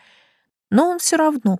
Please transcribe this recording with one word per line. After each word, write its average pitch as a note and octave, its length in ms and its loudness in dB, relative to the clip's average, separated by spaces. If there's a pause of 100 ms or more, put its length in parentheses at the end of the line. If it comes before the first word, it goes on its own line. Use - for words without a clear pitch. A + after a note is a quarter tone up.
(680)
но D4 200 2
он F4 100 -4
все - 180 -2
равно D4 420 0